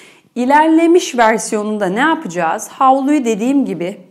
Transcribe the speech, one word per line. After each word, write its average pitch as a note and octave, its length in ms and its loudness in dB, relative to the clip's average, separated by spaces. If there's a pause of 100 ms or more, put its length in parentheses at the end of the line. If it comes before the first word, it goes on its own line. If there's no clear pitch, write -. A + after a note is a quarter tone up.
(360)
İlerlemiş D#4+ 840 2
versiyonunda G#3+ 680 0
ne F#3+ 140 -2
yapacağız? G3+ 680 -2
Havluyu C4+ 580 0
dediğim A#3 400 0
gibi F#3 460 -8